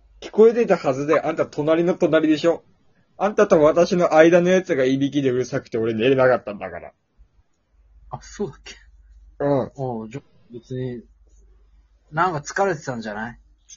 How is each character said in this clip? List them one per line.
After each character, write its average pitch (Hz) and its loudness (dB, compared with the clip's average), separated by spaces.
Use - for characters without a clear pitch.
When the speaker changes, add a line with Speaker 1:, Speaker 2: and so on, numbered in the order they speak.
Speaker 1:
聞 - -18
こ 220 6
え 233 4
て 233 0
た 175 0
は 147 -2
ず 139 -6
で、 151 2
あ 156 -4
ん - -12
た 147 -2
隣 160 -2
の 175 0
隣 160 0
で 156 2
し 156 -2
ょ？ 165 -2
あ 190 -2
ん 214 -10
た 208 4
と 180 4
私 165 4
の 175 0
間 165 6
の 175 2
や 185 2
つ 175 -4
が 135 0
い 135 0
び 139 -2
き 143 -4
で 135 0
う 123 -2
る 127 -2
さ 135 -6
く - -20
て - -6
俺 113 -2
寝 113 0
れ 139 4
な 131 4
か 123 4
っ 107 -4
た 104 -12
ん 98 -16
だ 95 -10
か 85 -14
ら。 76 -20
Speaker 2:
あ、 - -12
そ - -10
う 143 -8
だ - -20
っ - -20
け？ - -20
Speaker 1:
う 143 -2
ん。 143 0
Speaker 2:
あ 107 -4
あ、 - -16
じ 120 -14
ゃ、 143 -16
別 117 -18
に、 127 -10
な 165 0
ん 180 -4
か 147 -4
疲 190 -4
れ 185 -2
て 147 -14
た 131 -8
ん 113 -10
じ 110 -10
ゃ 104 -8
な 110 -10
い？ - -20